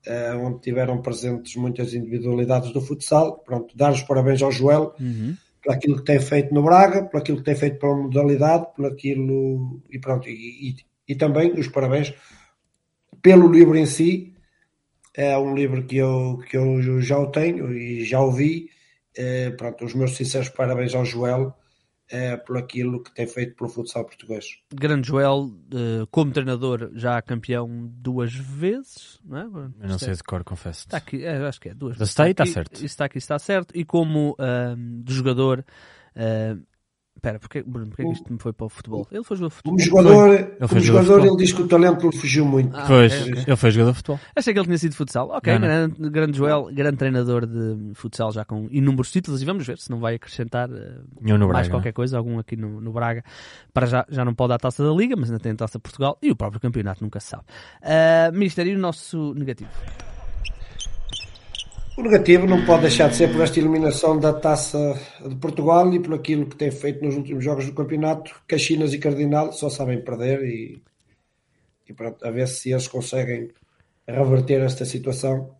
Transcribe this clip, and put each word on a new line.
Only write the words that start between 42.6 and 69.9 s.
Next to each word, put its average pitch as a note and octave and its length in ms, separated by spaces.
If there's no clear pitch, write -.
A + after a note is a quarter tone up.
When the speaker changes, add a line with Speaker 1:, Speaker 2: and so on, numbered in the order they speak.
Speaker 2:
Ah, C#3+ 120
Speaker 3:
Pois, B2 240
Speaker 2:
ok, C3+ 200
ok. B2+ 140
Speaker 3:
ele C3+ 100
foi A#2 140
jogador A2+ 220
de B2+ 60
futebol. C#3+ 220
Speaker 2:
Achei B3 180
que G3 60
ele F#3+ 80
tinha E3+ 120
sido D3+ 180
futsal. C3+ 340
Ok, - 220
Speaker 3:
Não, - 80
não. C3 80
Speaker 2:
grande, D#3 420
grande D3+ 280
Joel, C#3+ 340
grande C#3+ 240
treinador B2 500
de A2 480
futsal, A2 380
já G#2+ 120
com G#2+ 280
inúmeros C3+ 400
títulos, D#3 280
e C3+ 40
vamos F3+ 200
ver A#2+ 140
se - 100
não A#2 120
vai A#2 160
acrescentar, A#2+ 560
eh, A2+ 260
Speaker 3:
Nenhum G#2+ 180
no G#2 80
Speaker 2:
mais F2+ 220
Speaker 3:
Braga, - 20
Speaker 2:
qualquer F#2 180
Speaker 3:
não - 20
é? - 20
Speaker 2:
coisa, B2+ 260
algum A#2 220
aqui A2+ 160
no, G#2+ 240
no A2 120
Braga. A#2 300
Para B2+ 140
já, B2 220
já C3 160
não A#2+ 100
pode B2 140
dar B2 80
a - 20
Taça B2+ 240
da D3 80
Liga, G#3+ 260
mas B2 140
ainda A2+ 100
tem A2+ 120
a - 20
Taça A2 240
de - 40
Portugal - 380
e D4 100
o - 40
próprio G#2 260
campeonato, A2 440
nunca G#2 160
se - 80
sabe. - 160
Ah, E3 520
Mister, F3+ 320
e G3 80
o G3 60
nosso D#3+ 540
negativo? C3+ 360
Speaker 1:
O B3+ 60
negativo F3+ 440
não F#3 180
pode E3 180
deixar D3+ 280
de - 60
ser E3 140
por D#3 120
esta D#3+ 180
eliminação D#3 580
da D3+ 140
Taça D3 680
de C3 80
Portugal E3 560
e F3+ 80
por E3+ 140
aquilo D3 320
que C#3 100
tem D3 140
feito C#3+ 340
nos C#3 120
últimos C3+ 280
jogos C3+ 220
do C#3+ 80
campeonato. D#3 600
Caxinas D#3 460
e D3 40
Cardinal D3 540
só - 160
sabem B2+ 340